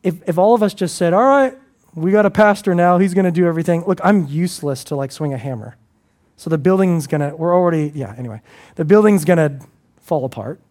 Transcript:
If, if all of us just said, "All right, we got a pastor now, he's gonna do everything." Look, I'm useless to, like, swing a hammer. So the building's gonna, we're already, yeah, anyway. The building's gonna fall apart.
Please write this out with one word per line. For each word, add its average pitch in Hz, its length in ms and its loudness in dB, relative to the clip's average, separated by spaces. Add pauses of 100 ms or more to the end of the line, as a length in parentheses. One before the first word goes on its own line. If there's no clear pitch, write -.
If, 180 260 -6
if 165 80 -2
all 208 180 4
of 214 80 2
us 196 120 0
just - 220 -6
said, 170 160 0
"All 226 140 4
right, 269 300 2 (380)
we 165 160 -2
got 208 160 2
a 190 40 2
pastor 202 440 2
now, 175 240 4
he's 185 160 0
gonna 185 160 2
do 175 160 0
everything." 170 380 -2
Look, 185 180 -2
I'm 185 240 2
useless 147 580 -6
to, 147 120 -8
like, 139 160 -6
swing 147 200 -6
a 131 60 -6
hammer. 113 380 -10 (600)
So - 140 -10
the 160 80 0
building's 175 480 0
gonna, 147 300 -4
we're 170 180 -2
already, 165 400 0
yeah, 113 240 -10
anyway. 113 240 -12 (320)
The 170 100 -4
building's 208 400 4
gonna 151 360 0 (400)
fall 147 240 -4
apart. 123 360 -12 (100)